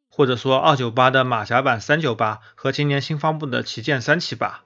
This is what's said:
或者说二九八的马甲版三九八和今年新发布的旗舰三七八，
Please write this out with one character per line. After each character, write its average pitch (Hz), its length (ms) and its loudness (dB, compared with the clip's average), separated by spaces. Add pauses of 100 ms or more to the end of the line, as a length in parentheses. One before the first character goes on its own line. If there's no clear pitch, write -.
或 - 160 2
者 127 100 2
说 131 220 0
二 151 200 4
九 123 140 -2
八 127 200 4
的 131 140 4
马 120 200 -2
甲 117 160 0
版 131 180 0
三 151 220 0
九 139 140 -2
八 107 240 -2 (160)
和 - 180 -4
今 147 160 -2
年 139 140 0
新 151 160 -6
发 156 140 0
布 156 120 -6
的 127 180 -4
旗 120 200 -10
舰 139 180 -2
三 147 180 2
七 - 160 -8
八， - 320 -6